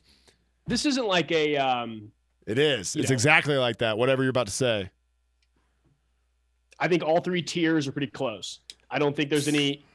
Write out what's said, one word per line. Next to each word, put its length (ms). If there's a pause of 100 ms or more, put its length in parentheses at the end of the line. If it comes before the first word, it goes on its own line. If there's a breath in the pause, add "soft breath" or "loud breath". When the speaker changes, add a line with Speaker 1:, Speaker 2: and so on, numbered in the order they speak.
(680 soft breath)
Speaker 1:
This 180
isn't 200
like 260
a, 240
um, 560 (340)
Speaker 2:
It 120
is. 360
Speaker 1:
you 60
Speaker 2:
It's 100
Speaker 1:
know. 40
Speaker 2:
exactly 420
like 220
that, 200
whatever 240
you're 80
about 160
to 60
say. 380 (1900)
Speaker 1:
I 80
think 140
all 180
three 220
tiers 460
are 40
pretty 180
close. 500 (300)
I 80
don't 160
think 160
there's 180
any, 360 (100)